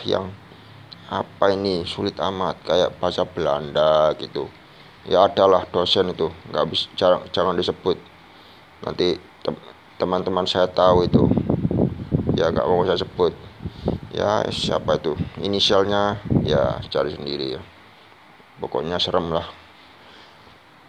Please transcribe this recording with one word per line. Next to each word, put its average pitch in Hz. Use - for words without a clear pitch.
yang, 95
apa 98
ini, 95
sulit 101
amat, 92
kayak 85
bahasa 90
Belanda 76
gitu. -
Ya 107
adalah 98
dosen 90
itu, 82
nggak 78
bis-, -
jarang, 90
jangan 90
disebut. 90
Nanti 90
tem-, -
teman-teman 92
saya 92
tahu 90
itu. -
Ya 82
nggak 64
mau 90
saya 92
sebut. 85
Ya 101
siapa -
itu? 78
Inisialnya 101
ya 65
cari 71
sendiri 71
ya. -
Pokoknya 80
serem 90
lah. 82